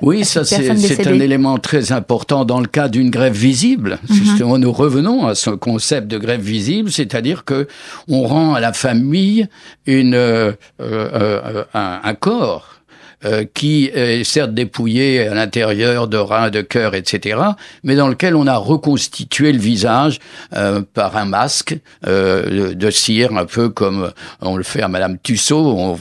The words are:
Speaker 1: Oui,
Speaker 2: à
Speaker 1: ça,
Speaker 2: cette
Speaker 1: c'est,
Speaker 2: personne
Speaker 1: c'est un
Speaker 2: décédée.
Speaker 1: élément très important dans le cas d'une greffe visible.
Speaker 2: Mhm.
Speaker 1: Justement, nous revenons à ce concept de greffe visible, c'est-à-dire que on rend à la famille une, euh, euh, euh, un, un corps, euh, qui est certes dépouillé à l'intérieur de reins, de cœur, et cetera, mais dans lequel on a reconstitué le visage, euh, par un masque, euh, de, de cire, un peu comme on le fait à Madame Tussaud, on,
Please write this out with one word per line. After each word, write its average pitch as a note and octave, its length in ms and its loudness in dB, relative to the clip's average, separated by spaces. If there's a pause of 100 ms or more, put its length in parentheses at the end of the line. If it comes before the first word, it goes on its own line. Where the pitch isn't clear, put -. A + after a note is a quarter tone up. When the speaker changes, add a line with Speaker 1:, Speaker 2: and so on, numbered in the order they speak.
Speaker 1:
Oui, F#3+ 220 2
Speaker 2:
à - 20 0
Speaker 1:
ça, - 180 0
Speaker 2:
cette - 120 0
Speaker 1:
c'est, C3 140 2
Speaker 2:
personne - 100 2
Speaker 1:
c'est G3+ 160 4
un - 40 -2
Speaker 2:
décédée. C3+ 260 4
Speaker 1:
élément C3+ 340 2
très C3 320 0
important B2+ 540 0
dans B2 160 0
le A#2 80 -2
cas C#3+ 200 0
d'une B2 220 2
greffe A2+ 260 2
visible. C3 640 2 (100)
Speaker 2:
Mhm. G#3+ 80 4
Speaker 1:
Justement, G3 400 4
nous B2+ 140 4
revenons D3+ 560 2
à G#2+ 80 0
ce - 160 -2
concept A2 560 -2
de A2 100 -6
greffe A2+ 260 -4
visible, B2+ 500 -2
c'est-à-dire C3 520 -2
que C#3 220 -2 (400)
on C3 160 0
rend D3+ 320 2
à A#2+ 60 0
la A#2 120 0
famille F3 760 2 (380)
une, C3 280 4
euh, A2+ 380 2 (280)
euh, A2 320 -4
euh, G#2+ 520 -2 (100)
un, F#2 300 -4
un G#2+ 100 -2
corps, D3 560 -4 (540)
euh, G#2+ 300 -2
qui D3 320 2
est A#2+ 360 0
certes B2+ 300 0
dépouillé A#2+ 760 0
à G#2 60 -4
l'intérieur A2+ 760 0
de G#2+ 100 -2
reins, G#2+ 320 0
de G#2+ 100 -4
cœur, G#2+ 340 -2
et F#2+ 120 -4
cetera, A2+ 500 -2 (260)
mais C#3 140 2
dans C#3+ 120 4
lequel E3 280 0
on C#3+ 100 2
a C3 120 2
reconstitué D3 920 0
le C3 80 4
visage, A#2 600 2 (360)
euh, G2+ 280 -2 (100)
par G2+ 240 -2
un G#2 80 -2
masque, A2+ 540 -2 (280)
euh, F#2+ 600 0
de, F2 60 -6
de G2+ 160 -2
cire, A2+ 440 2
un F2+ 120 -2
peu A#2 240 0
comme G2 420 -2 (300)
on F#2 160 -2
le F#2 40 -2
fait - 200 -4
à G2 60 0
Madame F#2 280 -2
Tussaud, C#3+ 580 0
on, F#2 260 -2